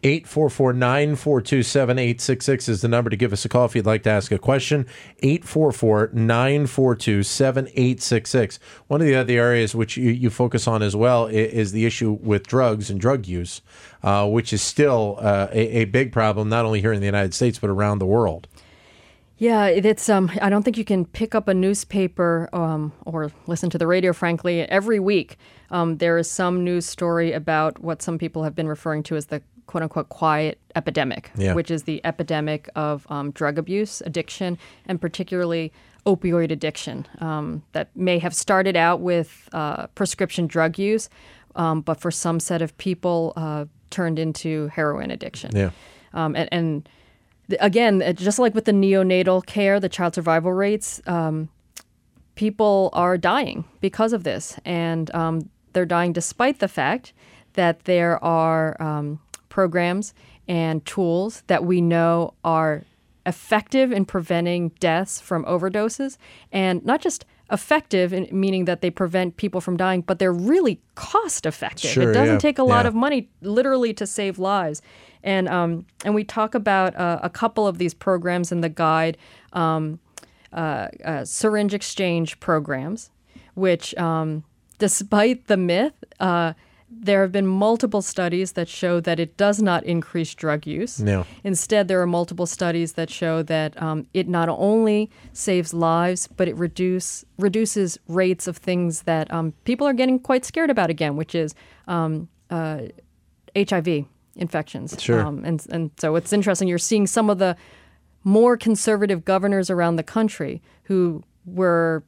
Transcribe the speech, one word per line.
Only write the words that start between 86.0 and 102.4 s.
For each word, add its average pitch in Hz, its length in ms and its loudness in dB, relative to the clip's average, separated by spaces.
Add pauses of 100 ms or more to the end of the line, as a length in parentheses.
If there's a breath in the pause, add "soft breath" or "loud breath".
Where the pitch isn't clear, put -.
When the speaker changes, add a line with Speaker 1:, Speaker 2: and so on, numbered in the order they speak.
Speaker 2:
uh, 170 320 0 (400 soft breath)
there 202 300 2
have 190 80 2
been 196 160 0
multiple 208 560 2
studies 180 500 -2
that 175 160 -4
show 175 300 -2
that 170 220 -2
it 165 160 -6
does 202 260 2
not 180 220 2
increase 170 500 -4
drug 151 320 -4
use. 156 320 -6
Speaker 1:
No. 101 260 0 (200 loud breath)
Speaker 2:
Instead, 196 420 0
there 185 160 2
are 175 40 2
multiple 175 400 -2
studies 170 480 -4
that 165 140 -4
show 160 360 -2
that, 156 360 -4
um, 156 320 -6
it 185 140 0
not 170 220 0
only 214 600 2 (240 loud breath)
saves 180 400 -2
lives, 170 540 0
but 180 220 -2
it 131 80 -6
reduce, 180 680 -4 (140)
reduces 196 580 0 (120)
rates 185 400 0
of 170 80 -8
things 175 460 -2
that, 160 300 -2
um, 165 200 -2 (100)
people 254 240 0
are 277 60 2
getting 254 260 2
quite 254 260 0
scared 320 240 -2
about 208 220 2
again, 151 240 -2
which 156 180 -6
is, 156 220 -2 (320 soft breath)
um, 165 420 -2 (220)